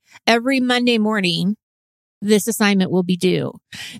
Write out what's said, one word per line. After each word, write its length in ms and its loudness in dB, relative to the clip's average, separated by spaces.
"Every 360 2
Monday 360 0
morning, 600 -2
this 280 0
assignment 420 0
will 140 0
be 140 -2
due." 360 -2